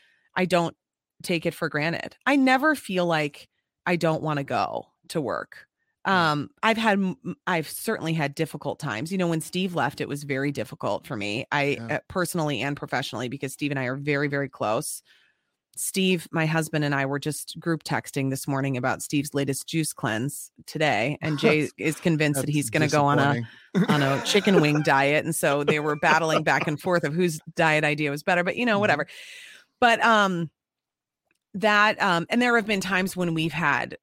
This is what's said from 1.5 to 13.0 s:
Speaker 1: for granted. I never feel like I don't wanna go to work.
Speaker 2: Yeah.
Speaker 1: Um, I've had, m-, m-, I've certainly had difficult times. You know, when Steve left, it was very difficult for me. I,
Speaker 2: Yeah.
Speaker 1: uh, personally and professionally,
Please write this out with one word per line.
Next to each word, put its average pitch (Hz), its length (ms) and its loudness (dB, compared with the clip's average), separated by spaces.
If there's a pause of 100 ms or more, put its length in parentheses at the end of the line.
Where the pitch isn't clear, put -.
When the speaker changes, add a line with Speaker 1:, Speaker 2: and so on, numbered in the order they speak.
Speaker 1:
for 165 160 -6
granted. 156 460 -4 (100)
I 269 100 4
never 262 400 4
feel 180 300 -2
like 156 420 -2 (380)
I 175 100 2
don't 160 260 0
wanna 143 220 -2
go 95 440 -4 (200)
to 165 140 -4
work. 87 440 -6 (400)
Speaker 2:
Yeah. 175 280 4
Speaker 1:
Um, 147 160 -2 (120)
I've 220 160 2
had, 220 220 2
m-, 185 260 -2
m-, 175 100 -6 (120)
I've 165 220 -2
certainly 165 440 -4
had 143 220 -2
difficult 151 440 -6
times. 127 340 -6
You 190 40 -2
know, 180 100 2
when 160 140 0
Steve 180 340 -4
left, 147 260 0
it - 80 -4
was 143 140 -6
very 139 280 -2
difficult 107 560 -4
for 143 80 -6
me. 104 380 -4
I, 143 100 0 (160)
Speaker 2:
Yeah. 117 160 -6
Speaker 1:
uh, - 40 -4 (100)
personally 156 520 -2
and 143 140 -4
professionally, 127 540 -6